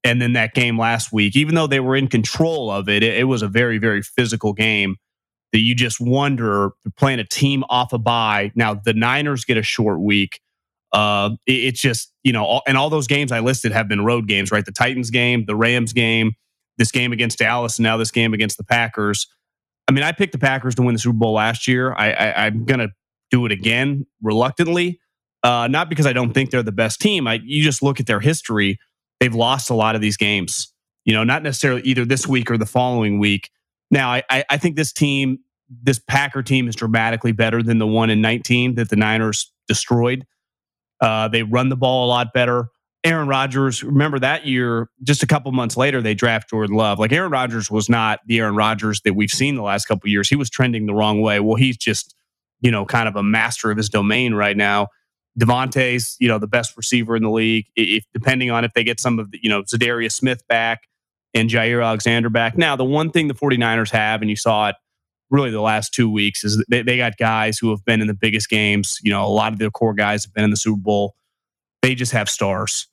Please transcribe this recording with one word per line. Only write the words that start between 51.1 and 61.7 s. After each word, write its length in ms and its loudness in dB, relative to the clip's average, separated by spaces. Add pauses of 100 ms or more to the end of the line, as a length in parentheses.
way. 180 2
Well, 160 2
he's 220 2
just, 400 -6 (460)
you 100 4
know, 120 -2
kind 220 0
of 80 -4
a 80 -2
master 480 0
of 60 -2
his 120 -4
domain 460 0
right 220 0
now. 320 2 (500)
Devontae's, 800 0
you 80 2
know, 140 2
the 80 -4
best 280 -2
receiver 380 -2
in 80 0
the 80 2
league. 360 2 (120)
I-, 40 4
if, 300 0
depending 380 0
on 140 0
if 80 -4
they 100 0
get 160 -2
some 220 0
of 100 -10
the, 100 -18
you 80 -2
know, 140 0
Zadarius 500 -2
Smith 360 -2
back 400 -2 (440)
and 160 0
Jaire 380 0